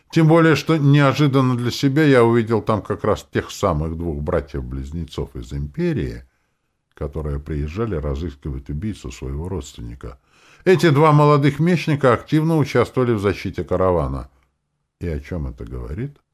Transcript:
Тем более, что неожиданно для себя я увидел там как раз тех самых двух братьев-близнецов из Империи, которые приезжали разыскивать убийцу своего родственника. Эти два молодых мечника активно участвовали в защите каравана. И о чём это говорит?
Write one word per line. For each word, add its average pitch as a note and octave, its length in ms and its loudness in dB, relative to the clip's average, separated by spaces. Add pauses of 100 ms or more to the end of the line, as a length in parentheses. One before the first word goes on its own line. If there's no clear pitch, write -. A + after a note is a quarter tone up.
Тем D#3+ 180 4
более, D#3+ 280 6
что D#3+ 220 0
неожиданно C#3 800 4
для A#2+ 140 -2
себя C#3 340 0
я C3+ 200 6
увидел A#2 400 2
там G#2+ 180 -2
как - 220 -8
раз G#2 280 0
тех - 200 -4
самых E2 440 -2
двух D#2+ 280 -6
братьев-близнецов C#2+ 1120 -8
из B1 180 -14
Империи, D2 680 -6 (720)
которые D2 440 -6
приезжали D#2+ 560 -6
разыскивать C#2+ 760 -8
убийцу D2 420 -8
своего C#2 360 -10
родственника. C2+ 680 -12 (480)
Эти F3 240 4
два D3+ 220 6
молодых D3 480 4
мечника D3+ 540 2
активно D#3 440 0
участвовали B2 560 0
в G#2+ 60 0
защите F#2+ 440 -2
каравана. D#2+ 680 0 (680)
И F2+ 80 -8
о D#2 120 -4
чём D2+ 280 -8
это B1 160 -12
говорит? B1+ 540 -10 (160)